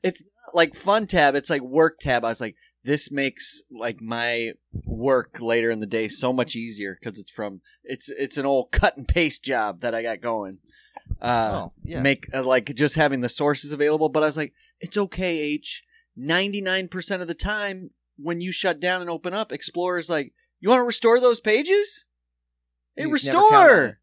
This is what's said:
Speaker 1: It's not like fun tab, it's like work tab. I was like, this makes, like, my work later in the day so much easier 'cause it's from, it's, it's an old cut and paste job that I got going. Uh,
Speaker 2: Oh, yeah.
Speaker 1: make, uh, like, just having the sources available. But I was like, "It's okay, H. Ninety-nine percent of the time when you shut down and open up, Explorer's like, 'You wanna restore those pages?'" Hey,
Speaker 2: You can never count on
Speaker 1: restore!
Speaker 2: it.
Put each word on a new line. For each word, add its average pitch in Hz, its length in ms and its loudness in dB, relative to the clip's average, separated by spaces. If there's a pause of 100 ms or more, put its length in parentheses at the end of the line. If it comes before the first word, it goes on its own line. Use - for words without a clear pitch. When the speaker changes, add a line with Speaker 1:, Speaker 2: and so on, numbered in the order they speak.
Speaker 1:
It's 185 200 -4
not - 340 -20
like 165 180 4
fun 202 320 0
tab, 147 300 4
it's 143 140 -2
like 143 120 0
work 151 380 2
tab. 123 240 0
I 113 40 0
was 117 120 -4
like, 113 160 -8 (280)
this 143 280 -2
makes, - 580 -4
like, 113 300 -6
my 117 500 -4 (340)
work 120 560 0
later 117 300 2
in 113 80 -2
the 107 80 -6
day 107 220 -2
so 127 240 -2
much 123 240 -2
easier 104 440 -10
'cause 104 200 -12
it's 95 100 -20
from, 101 300 -10 (240)
it's, - 240 -10
it's - 280 -8
an 139 100 -4
old 135 260 0
cut - 240 2
and 127 100 -14
paste - 380 0
job 110 380 -2
that 120 120 -2
I 113 80 -4
got 113 180 -6
going. 107 380 -6 (600)
Uh, 113 480 0
Speaker 2:
Oh, - 40 -20 (120)
yeah. 156 160 -8
Speaker 1:
make, 139 340 0
uh, 131 80 -2
like, 127 320 2
just 139 220 0
having 143 240 2
the 120 80 -2
sources 143 420 -2
available. 151 380 2
But 151 160 0
I - 20 4
was 147 100 0
like, 151 160 -6 (280)
"It's - 160 -8
okay, 185 420 -4
H. 151 460 -6 (320)
Ninety-nine 185 720 -2
percent 185 340 -6
of 165 60 -10
the 170 60 -6
time 196 560 -6 (260)
when 170 240 -6
you 185 100 -6
shut 170 300 -2
down 180 200 0
and 175 80 -8
open 170 240 -6
up, 208 200 -4
Explorer's 175 580 -4
like, 147 240 -2 (240)
'You 170 120 -2
wanna 247 140 6
restore 240 360 4
those 247 200 4
pages?'" 330 680 0 (920)
Hey, 294 80 -8
Speaker 2:
You 302 120 0
can - 100 0
never 339 120 2
count 427 160 8
on 415 140 10
Speaker 1:
restore! 185 160 8
Speaker 2:
it. 113 180 -6